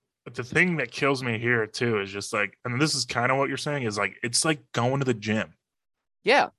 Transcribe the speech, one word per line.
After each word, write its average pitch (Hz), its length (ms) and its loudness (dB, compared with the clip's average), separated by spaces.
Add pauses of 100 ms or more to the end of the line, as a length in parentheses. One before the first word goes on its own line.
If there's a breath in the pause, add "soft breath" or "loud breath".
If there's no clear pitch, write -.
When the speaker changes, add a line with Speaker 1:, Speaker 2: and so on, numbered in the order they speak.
(320)
Speaker 1:
the 120 120 -6
thing 170 340 0
that 127 140 -6
kills 139 320 0
me 117 160 -2
here, 117 280 2
too, 117 340 0
is 95 100 -6
just, 101 220 -8
like, 104 320 -2
and 120 160 -2
this 147 140 2
is 123 100 -2
kinda 131 300 0
what 135 140 2
you're 135 80 -4
saying, 147 260 -4
is, 104 140 -2
like, 101 260 0
it's 117 220 0
like 160 280 0
going 127 260 2
to 135 60 -2
the 127 80 4
gym. 107 420 -2 (680)
Speaker 2:
Yeah. 226 360 4